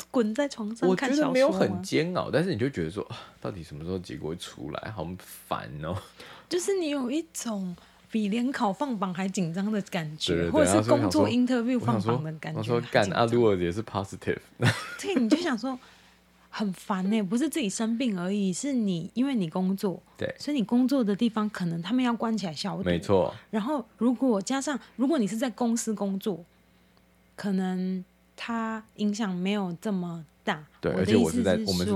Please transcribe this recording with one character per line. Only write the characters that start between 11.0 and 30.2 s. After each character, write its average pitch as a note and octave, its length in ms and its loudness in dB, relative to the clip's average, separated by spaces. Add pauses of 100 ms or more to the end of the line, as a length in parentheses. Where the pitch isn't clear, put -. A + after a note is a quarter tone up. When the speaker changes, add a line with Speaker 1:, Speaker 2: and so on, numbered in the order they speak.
Speaker 2:
后 - 80 2
所 D4 180 4
以 A3+ 60 0
想 B3 120 4
说， B3+ 100 2
Speaker 1:
interview A#3+ 220 0
放 D3+ 220 2
榜 A#2 220 0
的 D#3 160 -6
感 - 140 -8
觉， A2 60 -4
Speaker 2:
我 A2 40 -4
想 - 20 -6
说， A#2+ 120 0
我 A#2+ 40 2
想 A#2+ 80 -10
说， - 40 -16
干， A#2+ 100 6
Speaker 1:
很 G2 60 2
紧 F#2 40 -2
张。 A#2 120 4
Speaker 2:
啊， A#2 40 2
如 A#2+ 120 4
果 G#2+ 140 6
也 F2 140 2
是 G#2 140 -2
positive。 - 560 -4 (320)
<laughs> - 260 -8
Speaker 1:
对， G4 180 -4
你 A#3+ 120 2
就 G#3+ 80 6
想 D#4 220 0
说， B3+ 200 -6 (720)
很 G#3 220 -2
烦 F#3 380 -4
欸， A3 120 2
不 G3 160 0
是 D4 120 0
自 E4 100 -4
己 A#3 80 0
生 A3+ 300 -2
病 A3+ 200 0
而 F3+ 160 -2
已， G3 200 2
是 C#4 180 -4
你， G3+ 420 0
因 A#3+ 140 0
为 C#4 80 0
你 F3+ 140 0
工 F#3 260 0
作， F#3+ 260 -4 (160)
Speaker 2:
对。 - 220 -4
Speaker 1:
所 D4 140 -4
以 - 20 0
你 B3 80 2
工 B3 240 2
作 C4 160 4
的 G3+ 100 2
地 A#3 140 2
方 G#3+ 220 0
可 - 160 -4
能 E3 160 -2
他 F3+ 120 -4
们 B3+ 80 4
要 A#3+ 120 2
关 A3+ 240 -2
起 G3 80 -4
来 D#3+ 80 -4
消 E3 240 -4
毒。 F#3+ 60 -4
Speaker 2:
没 E3+ 140 2
错。 G2 380 2 (160)
Speaker 1:
然 G#3+ 100 0
后 C4+ 240 -2 (120)
如 B3 160 2
果 A#3 280 2
加 C4+ 200 -2
上， C#4 180 -4 (160)
如 A#3+ 100 0
果 D#4 120 4
你 G#3 100 2
是 G#3 80 -4
在 B3 140 -2
公 A#3 260 0
司 A3+ 180 -2
工 G3 240 -2
作， F#3 240 -4 (960)
可 G3+ 160 -4
能 F#3 540 -2 (320)
它 A3+ 440 -4 (140)
影 G#3 180 0
响 G3+ 220 -2
没 F3+ 160 0
有 F#3+ 300 -2
这 A3 100 -2
么 F3 320 -4 (220)